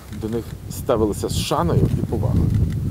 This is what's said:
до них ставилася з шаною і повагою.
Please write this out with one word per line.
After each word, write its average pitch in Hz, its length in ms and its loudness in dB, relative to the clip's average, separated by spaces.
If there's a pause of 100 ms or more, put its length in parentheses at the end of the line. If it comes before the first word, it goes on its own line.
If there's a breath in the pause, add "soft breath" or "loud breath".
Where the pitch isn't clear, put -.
(220)
до 110 80 -4
них 113 160 -2 (260)
ставилася 107 580 0
з - 80 -2
шаною 147 440 2 (220)
і - 20 -2
повагою. - 400 2 (460 loud breath)